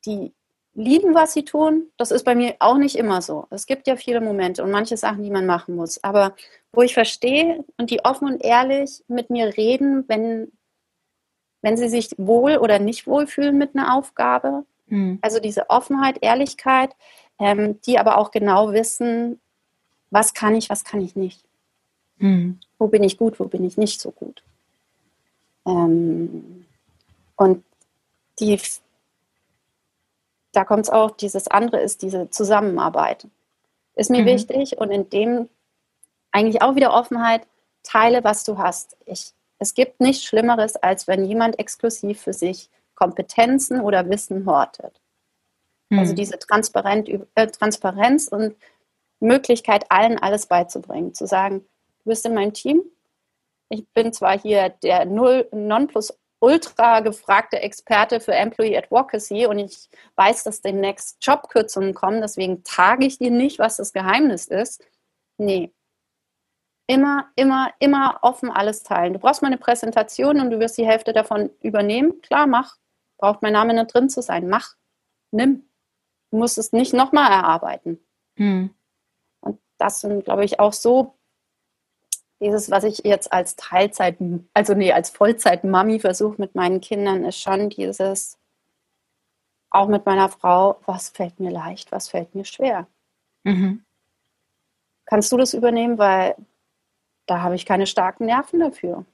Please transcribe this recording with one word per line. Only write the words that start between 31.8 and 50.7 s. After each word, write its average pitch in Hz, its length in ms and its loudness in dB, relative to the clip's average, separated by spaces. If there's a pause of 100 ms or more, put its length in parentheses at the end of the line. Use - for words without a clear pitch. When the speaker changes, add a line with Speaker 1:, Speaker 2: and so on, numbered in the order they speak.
Speaker 1:
diese 190 280 -6
Zusammenarbeit. 196 1000 0 (680)
Ist - 140 -2
mir 247 120 2
Speaker 2:
Mhm. 208 60 4
Speaker 1:
wichtig 254 500 0
und 208 140 -4
in 196 180 -4
dem 233 400 -2 (840)
eigentlich 220 300 2
auch 262 140 2
wieder 269 180 4
Offenheit, 233 540 0 (360)
teile, 233 400 4
was 214 200 0
du 208 140 -6
hast. 180 480 -6
Ich, - 280 -14 (260)
es 202 140 -6
gibt 254 280 0
nichts 262 240 2
Schlimmeres, 226 500 2
als 190 320 -2
wenn 190 180 0
jemand 226 340 0
exklusiv 208 640 -6
für 185 120 -8
sich 185 360 -6 (260)
Kompetenzen 247 840 0
oder 190 280 0
Wissen 196 360 -4
hortet. - 560 -2 (880)
Speaker 2:
Mhm. 202 100 2
Speaker 1:
Also 175 140 2
diese 202 260 -6
transparent, 208 680 0 (260)
äh, 226 120 4
Transparenz 214 800 0
und 214 280 -4 (640)
Möglichkeit, 233 720 2
allen 214 300 4
alles 208 280 -2
beizubringen. 175 680 -4